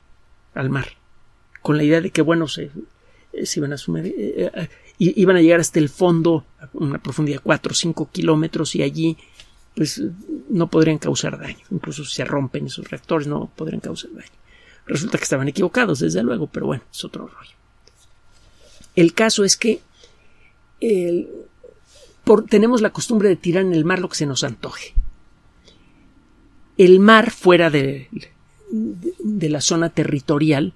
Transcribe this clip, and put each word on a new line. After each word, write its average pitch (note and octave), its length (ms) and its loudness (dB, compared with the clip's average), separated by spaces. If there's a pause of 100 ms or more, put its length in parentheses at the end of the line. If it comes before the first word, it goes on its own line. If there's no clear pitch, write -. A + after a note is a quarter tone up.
(540)
al C3+ 140 -4
mar, C3+ 200 -4 (720)
con D3+ 160 0
la D3+ 60 2
idea D#3+ 180 4
de F#3 80 -6
que, - 100 0
bueno, D#3+ 260 2
se, D3+ 240 -10 (640)
eh, - 140 -8
se - 140 -6
iban C#3+ 120 -4
a C#3 60 -8
sumer-, E3 260 -6
eh, G3+ 500 -6
eh, E3+ 140 -8 (300)
i-, F3 240 2
iban F#3 140 6
a F3 40 4
llegar E3+ 200 6
hasta - 180 -2
el D3+ 100 2
fondo, E3 560 2 (160)
a C#3 140 -20
una - 280 -4
profundidad D3 360 -4
de - 40 -14
cuatro D#3 300 -2
o - 20 -6
cinco E3 380 -4
kilómetros, D#3+ 640 0
y D3 80 0
allí, D#3 340 -2 (580)
pues, - 280 -4 (480)
no F3 180 0
podrían D#3+ 300 2
causar - 400 -6
daño. - 320 -16
Incluso D3+ 340 -10
si - 120 -10
se C3 100 -6
rompen C#3+ 400 -6
esos - 240 -14
reactores, - 360 -4
no D3 300 -6
podrían - 240 -8
causar - 320 -12
daño. - 160 -20 (560)
Resulta E3 320 -4
que - 80 -10
estaban C#3 240 -4
equivocados, F3+ 520 -2
desde E3 220 -2
luego, A3+ 260 -4
pero - 180 -10
bueno, - 160 -6 (100)
es - 100 -14
otro - 260 -16
rollo. - 280 -20 (1400)
El E3+ 200 4
caso A3 300 2
es F#3+ 120 2
que - 240 -2 (1040)
el, F3+ 480 0 (920)
por, G#3 200 6
tenemos A3 380 4
la G#3 80 2
costumbre G#3 400 0
de F3 60 2
tirar F3 280 0
en F#3 80 0
el D#3 140 0
mar F#3 140 0
lo F#3 100 -6
que - 60 -8
se D#3 100 -2
nos C#3 180 -4
antoje. - 480 -10 (1800)
El F#3 240 8
mar A3 300 8
fuera F3 400 4
de, C3+ 400 -2
de, A3 1080 -10
de G3+ 320 -2
la D3+ 100 -2
zona E3 300 0
territorial D3+ 840 0